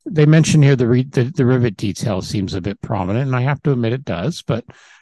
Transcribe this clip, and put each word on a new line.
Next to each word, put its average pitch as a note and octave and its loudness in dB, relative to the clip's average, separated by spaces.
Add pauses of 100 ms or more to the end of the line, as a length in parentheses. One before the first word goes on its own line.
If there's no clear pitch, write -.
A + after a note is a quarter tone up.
They D#3 2
mentioned D#3 6
here C#3 6
the A#2+ 0
re-, B2 2
the, B2+ -2
the C3 -2
rivet A#2+ 2
detail G2+ -4
seems F#2+ -6
a F#2+ -6
bit G2+ -8
prominent, G#2 -4
and C3 -2
I B2 -2
have C#3 -4
to D#3 0
admit A#2+ -2
it C3+ -8
does, F#2 -6
but A#2+ -6 (360)